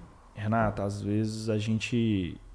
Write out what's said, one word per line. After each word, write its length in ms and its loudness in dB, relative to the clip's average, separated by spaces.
Renata, 500 0
às 180 -4
vezes 480 0
a 80 2
gente, 840 0